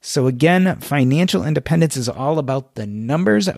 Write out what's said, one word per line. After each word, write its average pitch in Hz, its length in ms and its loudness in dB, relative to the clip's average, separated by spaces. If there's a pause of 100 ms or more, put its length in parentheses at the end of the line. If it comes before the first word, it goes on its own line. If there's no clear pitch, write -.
So 131 220 -2
again, 165 540 2
financial 143 640 0
independence 156 500 0
is 127 140 -4
all 147 300 -2
about 135 340 -4
the 107 140 -10
numbers. 160 600 0 (100)